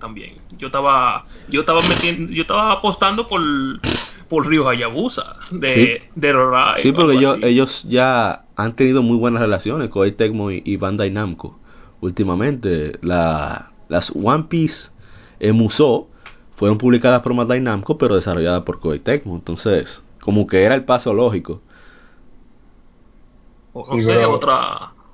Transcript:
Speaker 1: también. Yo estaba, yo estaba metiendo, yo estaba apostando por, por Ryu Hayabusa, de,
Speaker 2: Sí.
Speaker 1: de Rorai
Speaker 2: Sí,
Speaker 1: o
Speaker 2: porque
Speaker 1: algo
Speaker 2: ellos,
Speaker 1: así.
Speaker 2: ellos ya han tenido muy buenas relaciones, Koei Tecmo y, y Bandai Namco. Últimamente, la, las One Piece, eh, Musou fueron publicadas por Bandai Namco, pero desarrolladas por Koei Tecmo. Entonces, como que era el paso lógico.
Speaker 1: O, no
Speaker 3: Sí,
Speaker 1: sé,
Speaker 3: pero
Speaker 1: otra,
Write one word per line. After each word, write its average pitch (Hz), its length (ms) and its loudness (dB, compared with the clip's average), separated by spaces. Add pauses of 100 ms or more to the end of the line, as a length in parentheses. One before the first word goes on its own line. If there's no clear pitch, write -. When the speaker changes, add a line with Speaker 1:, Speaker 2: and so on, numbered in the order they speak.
Speaker 1:
también. 110 360 -16 (220)
Yo - 100 -12
estaba, 135 560 2 (260)
yo 143 100 0
estaba 165 260 2
metiendo, 170 460 -2
yo 160 100 -4
estaba 208 300 0
apostando 202 560 -2
por, 185 140 -2 (880)
por 147 160 0
Ryu 151 220 2
Hayabusa, 120 680 -4 (140)
de, 139 220 -2
Speaker 2:
Sí. 120 140 6 (280)
Speaker 1:
de 147 180 0
Rorai 131 480 2
Speaker 2:
Sí, 139 100 4
Speaker 1:
o - 40 2
Speaker 2:
porque 165 160 4
Speaker 1:
algo 131 100 4
Speaker 2:
ellos, 139 140 4
Speaker 1:
así. 107 100 -6
Speaker 2:
ellos 123 440 2
ya 123 560 0 (120)
han 113 180 -4
tenido 131 280 2
muy 117 160 2
buenas 117 240 0
relaciones, 107 480 -2
Koei 101 220 0
Tecmo 107 380 -2
y, 92 140 -6
y 98 140 -2
Bandai 98 320 -2
Namco. 95 480 -8 (420)
Últimamente, 92 1040 -2
la, 82 680 -2 (200)
las 87 240 -2
One 131 340 0
Piece, 165 400 -4 (520)
eh, 110 120 2
Musou 117 560 2 (480)
fueron 104 200 2
publicadas 123 460 4
por 123 120 -2
Bandai 123 260 0
Namco, 117 380 -2
pero 107 180 2
desarrolladas 87 480 0
por - 160 -8
Koei 76 180 -2
Tecmo. 107 380 -4
Entonces, - 680 -4 (180)
como 101 260 2
que 95 180 4
era 120 100 4
el 135 100 -2
paso 120 300 0
lógico. 101 480 -2 (2000)
Speaker 1:
O, 123 140 -14
no 131 80 -6
Speaker 3:
Sí, 117 100 2
Speaker 1:
sé, 113 80 4
Speaker 3:
pero 117 200 4
Speaker 1:
otra, - 600 0 (220)